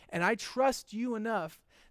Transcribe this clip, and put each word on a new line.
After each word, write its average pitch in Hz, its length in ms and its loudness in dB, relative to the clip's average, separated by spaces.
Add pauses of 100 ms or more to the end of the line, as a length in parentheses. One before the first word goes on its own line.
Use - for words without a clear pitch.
and 170 160 0
I 208 100 4
trust - 580 0
you 233 220 -4
enough 214 500 -4 (260)